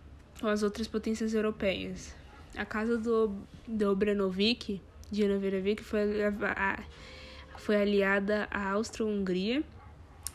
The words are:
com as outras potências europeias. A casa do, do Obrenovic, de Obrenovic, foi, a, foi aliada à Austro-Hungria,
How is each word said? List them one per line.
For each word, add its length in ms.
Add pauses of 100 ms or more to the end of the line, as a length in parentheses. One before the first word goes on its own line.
(400)
com 80
as 160
outras 240
potências 460
europeias. 840 (400)
A 80
casa 340
do, 380 (320)
do 220
Obrenovic, 920 (280)
de 140
Obrenovic, 580
foi, 420
a, 600 (760)
foi 240
aliada 680
à 220
Austro-Hungria, 920 (720)